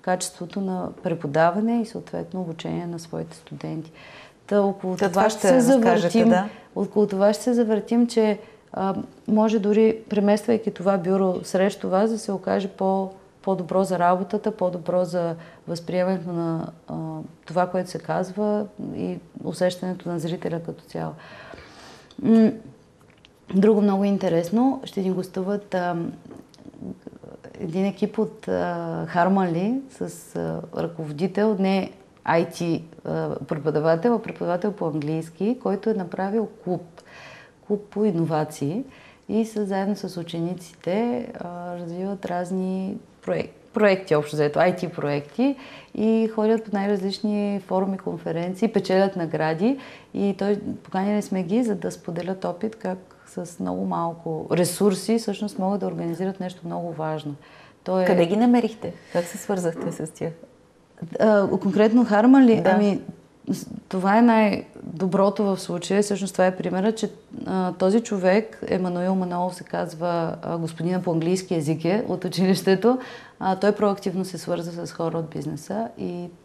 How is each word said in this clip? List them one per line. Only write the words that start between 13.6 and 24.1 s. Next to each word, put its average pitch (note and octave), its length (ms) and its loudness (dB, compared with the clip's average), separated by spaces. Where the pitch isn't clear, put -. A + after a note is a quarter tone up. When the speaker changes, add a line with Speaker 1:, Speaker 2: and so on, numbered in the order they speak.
Speaker 1:
за F3+ 160 -2
работата, F#3+ 520 2
по-добро F3+ 540 -2
за E3+ 300 -2
възприемането F3+ 640 -2
на, E3 360 -4
а, D#3+ 80 -8
това, F3+ 220 0
което F#3 220 -4
се E3 100 -8
казва G3+ 680 -2
и F3+ 220 -4
усещането F3+ 680 -4
на F3 100 -4
зрителя E3 400 -4
като E3 240 -12
цяло. - 280 -8
М, A3 280 6
друго G#3 260 6
много G3 220 2
интересно, G3 800 0